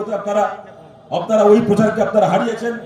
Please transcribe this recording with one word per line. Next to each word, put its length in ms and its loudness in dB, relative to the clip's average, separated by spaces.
ওতে 180 -8
আপনারা, 260 -2
আপনারা 320 0
ওই 180 6
প্রচারকে 380 0
আপনারা 260 2
হারিয়েছেন, 400 -2